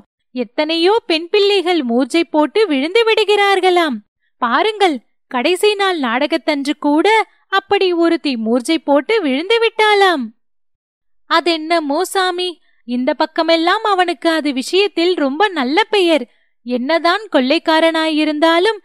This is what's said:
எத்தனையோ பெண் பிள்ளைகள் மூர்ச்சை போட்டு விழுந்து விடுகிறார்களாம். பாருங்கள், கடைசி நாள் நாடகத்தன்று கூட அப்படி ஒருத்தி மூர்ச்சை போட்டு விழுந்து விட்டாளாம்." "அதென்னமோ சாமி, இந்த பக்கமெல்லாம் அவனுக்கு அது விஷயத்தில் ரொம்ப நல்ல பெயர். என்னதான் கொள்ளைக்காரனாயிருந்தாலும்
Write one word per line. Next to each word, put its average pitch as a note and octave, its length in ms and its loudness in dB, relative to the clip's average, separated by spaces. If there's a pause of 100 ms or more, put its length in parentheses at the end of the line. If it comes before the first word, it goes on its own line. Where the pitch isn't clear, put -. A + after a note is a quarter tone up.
(340)
எத்தனையோ E4 720 -2
பெண் E4+ 220 -2
பிள்ளைகள் F#4+ 540 0
மூர்ச்சை B3 420 0
போட்டு D#4 420 0
விழுந்து E4 380 0
விடுகிறார்களாம். F#4+ 920 2 (460)
பாருங்கள், F4 540 0 (340)
கடைசி F4+ 440 0
நாள் F#4+ 240 -2
நாடகத்தன்று C#4+ 800 -2
கூட D4+ 280 0 (420)
அப்படி G4 440 0
ஒருத்தி E4 440 0
மூர்ச்சை A#3+ 420 -2
போட்டு D4 440 0
விழுந்து D#4+ 360 0
விட்டாளாம்." G4+ 680 2 (1080)
"அதென்னமோ E4 720 -2
சாமி, F4+ 560 -4 (280)
இந்த B3+ 260 -2
பக்கமெல்லாம் E4 680 0
அவனுக்கு F4+ 460 0
அது D4+ 220 -2
விஷயத்தில் F4+ 640 0
ரொம்ப D#4 340 0
நல்ல D#4+ 360 0
பெயர். E4+ 400 0 (420)
என்னதான் D#4+ 680 -2
கொள்ளைக்காரனாயிருந்தாலும் D#4+ 1500 0